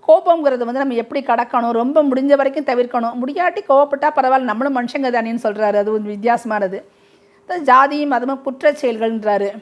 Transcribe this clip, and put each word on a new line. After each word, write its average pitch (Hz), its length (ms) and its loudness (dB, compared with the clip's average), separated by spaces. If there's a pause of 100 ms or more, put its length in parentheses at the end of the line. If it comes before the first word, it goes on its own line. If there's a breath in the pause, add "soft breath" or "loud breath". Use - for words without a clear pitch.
கோபம்ங்கிறது 320 600 4
வந்து 262 160 -4
நம்ம 269 100 -2
எப்படி 233 300 -4
கடக்கணும், 233 480 0
ரொம்ப 262 320 2
முடிஞ்ச 277 320 2
வரைக்கும் 277 340 -2
தவிர்க்கணும், 247 520 -2
முடியாட்டி 349 460 -2
கோவப்பட்டா 285 480 4
பரவாயில்ல, 262 360 2
நம்மளும் 262 260 -2
மனுஷங்க 254 380 -4
தானேன்னு 226 280 -4
சொல்றாரு. 208 320 0
அது 208 160 0
ஒரு 214 120 -2
வித்தியாசமானது. 208 760 -2 (720 soft breath)
அதாவது 359 200 -6
ஜாதியும் 285 440 4
மதமும் 254 280 -4
குற்றச் 277 440 -2
செயல்கள்ன்றாரு. 214 640 -2 (120)